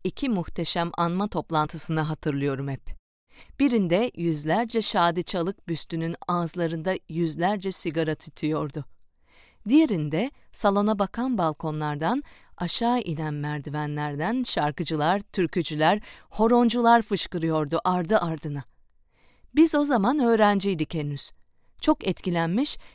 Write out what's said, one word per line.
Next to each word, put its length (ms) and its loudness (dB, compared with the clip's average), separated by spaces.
iki 260 -4
muhteşem 680 -2
anma 300 0
toplantısını 720 -2
hatırlıyorum 680 -2
hep. 200 -8
Birinde 560 4
yüzlerce 680 0
Şadi 420 2
Çalık 440 -4
büstünün 480 -6
ağızlarında 680 -2
yüzlerce 640 -2
sigara 440 -2
tütüyordu. 680 -6
Diğerinde 640 2
salona 480 2
bakan 380 -2
balkonlardan, 840 -2
aşağı 440 0
inen 320 -6
merdivenlerden 1120 -4
şarkıcılar, 760 0
türkücüler, 840 0
horoncular 720 4
fışkırıyordu 840 -2
ardı 340 2
ardına. 460 -4
Biz 200 6
o 100 2
zaman 340 2
öğrenciydik 760 4
henüz. 380 -6
Çok 260 2
etkilenmiş 680 0